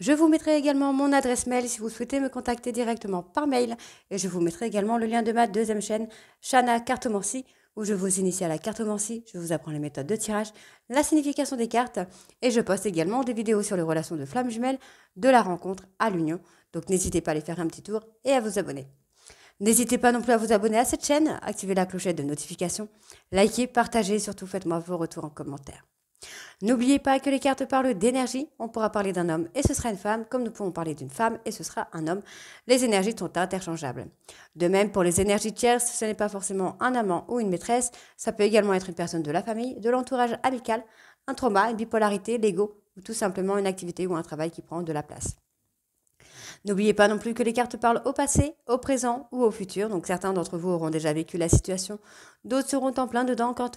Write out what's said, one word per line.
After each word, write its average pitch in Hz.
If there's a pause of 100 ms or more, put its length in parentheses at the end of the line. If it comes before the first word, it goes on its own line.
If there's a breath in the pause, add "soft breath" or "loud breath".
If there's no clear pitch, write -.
Je 185
vous 311
mettrai 311
également 277
mon 277
adresse 254
mail 247
si 233
vous 214
souhaitez 233
me 269
contacter 240
directement 220
par 302
mail. 247 (340 loud breath)
Et 196
je 180
vous 180
mettrai 170
également 208
le 226
lien 226
de 226
ma 233
deuxième 214
chaîne, 220 (320 loud breath)
Shana 240
Cartomancie, 240 (320 soft breath)
où 214
je 208
vous 190
initie 185
à 170
la 156
cartomancie, 214
je 180
vous 170
apprends 156
les 151
méthodes 143
de 208
tirage, 214 (400 loud breath)
la 269
signification 285
des 233
cartes, 240 (420 loud breath)
et 247
je 226
poste 190
également 196
des 240
vidéos 214
sur 208
les 170
relations 160
de 139
flammes 247
jumelles, 254 (360 loud breath)
de 202
la 247
rencontre 185 (140)
à 226
l'union. 165 (320 soft breath)
Donc 165
n'hésitez 180
pas 165
à -
aller 151
faire 170
un 165
petit 147
tour 214 (240)
et 262
à 262
vous 208
abonner. 139 (720 loud breath)
N'hésitez 233
pas 240
non 240
plus 247
à 226
vous 226
abonner 220
à 262
cette -
chaîne, 294
activer 196
la 185
clochette 185
de 147
notification, 170 (440 loud breath)
liker, 202
partager 233
et 208
surtout 196
faites-moi 180
vos 170
retours 165
en 151
commentaire. 139 (800 loud breath)
N'oubliez 247
pas 269
que 269
les 269
cartes 269
parlent 262
d'énergie, 254 (120)
on 226
pourra 220
parler 196
d'un 175
homme 165
et 285
ce 285
sera 240
une 196
femme, 220
comme 247
nous 226
pouvons 202
parler 160
d'une 135
femme 226
et 220
ce 185
sera -
un 160
homme. 190 (460 loud breath)
Les 247
énergies 214
sont 170
interchangeables. 165 (480 loud breath)
De 170
même 196
pour 202
les 175
énergies 208
tierces, 240
ce -
n'est 214
pas 214
forcément 190
un 254
amant 196
ou 240
une 208
maîtresse, 233 (260 loud breath)
ça -
peut 214
également 208
être 190
une 170
personne 170
de 147
la 180
famille, 233
de 226
l'entourage 247
amical, 240 (420 soft breath)
un 269
trauma, 220
une 226
bipolarité, 214
l'ego 208 (160)
ou 190
tout 226
simplement 196
une 196
activité 185
ou 180
un 160
travail 160
qui -
prend 170
de 160
la 147
place. - (1300 loud breath)
N'oubliez 202
pas 208
non 214
plus 233
que 247
les 233
cartes 240
parlent 233
au 269
passé, 285 (120)
au 240
présent 254
ou 254
au 226
futur. 196
Donc 185
certains 190
d'entre 175
vous 180
auront 160
déjà 156
vécu 160
la 165
situation, 190 (460 loud breath)
d'autres 262
seront 262
en 262
plein 233
dedans. 240
Quant 240